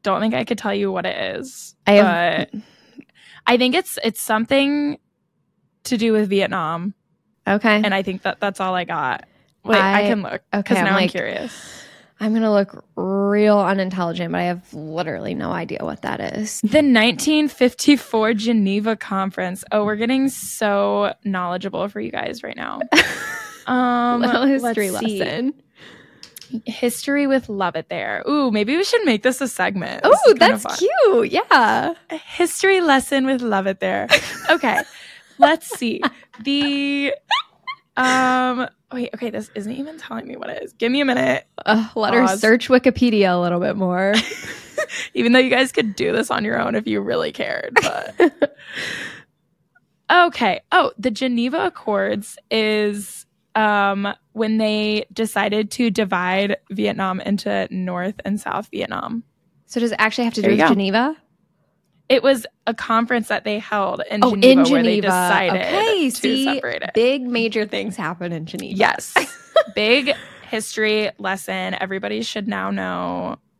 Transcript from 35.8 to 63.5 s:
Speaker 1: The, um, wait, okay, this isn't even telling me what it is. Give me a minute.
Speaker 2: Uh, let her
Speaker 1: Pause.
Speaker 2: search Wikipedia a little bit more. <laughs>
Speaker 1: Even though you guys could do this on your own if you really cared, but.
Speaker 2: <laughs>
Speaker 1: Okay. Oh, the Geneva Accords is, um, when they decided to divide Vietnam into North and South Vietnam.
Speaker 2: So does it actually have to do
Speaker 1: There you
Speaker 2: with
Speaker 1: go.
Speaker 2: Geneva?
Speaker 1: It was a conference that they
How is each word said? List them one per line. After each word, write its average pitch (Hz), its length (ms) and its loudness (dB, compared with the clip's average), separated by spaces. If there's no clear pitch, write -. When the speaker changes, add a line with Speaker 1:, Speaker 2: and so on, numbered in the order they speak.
Speaker 1:
The, 277 720 -2
um, 254 720 2
wait, 254 240 -6
okay, 226 140 -8
this 220 260 -8
isn't 208 160 -8
even 285 260 -10
telling 233 300 -12
me 247 80 -12
what - 140 -12
it - 120 -10
is. - 120 -14
Give 233 180 -2
me 269 100 2
a 285 40 2
minute. 247 400 0
Speaker 2:
Uh, 220 300 2
let 214 180 0
her 240 120 4
Speaker 1:
Pause. 208 160 0
Speaker 2:
search 226 260 2
Wikipedia 240 640 4
a 180 60 2
little 175 220 0
bit - 160 -2
more. 190 360 0
<laughs> - 500 -8
Speaker 1:
Even 233 180 2
though 254 80 8
you 262 100 4
guys 262 220 2
could 214 240 -2
do - 160 0
this 226 180 -2
on - 140 -2
your 214 180 -2
own - 140 -2
if 220 100 -4
you - 160 -2
really 165 300 -2
cared, - 500 -8
but. - 800 0
Speaker 2:
<laughs> - 0 -
Speaker 1:
Okay. 320 500 4
Oh, 339 260 4
the 240 140 -2
Geneva 247 560 -2
Accords 202 680 -4
is, 214 760 -2
um, 202 580 2
when 220 240 0
they 214 560 0
decided 214 580 -2
to 240 180 0
divide 190 680 0
Vietnam 196 500 -2
into 196 500 -2
North 180 440 -6
and 196 140 -4
South - 320 -6
Vietnam. - 520 -8
Speaker 2:
So - 140 -6
does 233 120 0
it - 80 -4
actually 220 260 2
have 233 100 -2
to 214 60 -4
do 190 60 2
Speaker 1:
There 202 40 4
you 214 60 4
Speaker 2:
with 165 100 4
Speaker 1:
go. 277 60 4
Speaker 2:
Geneva? 220 420 0
Speaker 1:
It 262 120 4
was 262 240 2
a 233 60 -2
conference 226 560 0
that 214 140 -2
they 214 160 -4